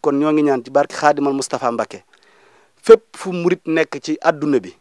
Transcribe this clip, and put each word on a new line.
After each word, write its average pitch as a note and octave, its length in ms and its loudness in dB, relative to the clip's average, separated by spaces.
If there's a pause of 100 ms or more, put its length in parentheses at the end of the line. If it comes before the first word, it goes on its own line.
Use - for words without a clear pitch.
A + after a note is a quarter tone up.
Kon D3 180 0
ñoo D3+ 120 2
ngi D3+ 120 4
ñaan C3+ 200 2
ci C3 80 -16
barke C#3+ 240 2
Xaadimal C#3+ 380 2
Moustapha C3 380 -2
Mbacké, A2 320 -6 (760)
fépp - 340 -2
fu F#3+ 160 -8
murit F3 340 -2
nekk D#3+ 360 -2
ci D#3 200 -6
adduna D3+ 380 2
bi F#2+ 220 -8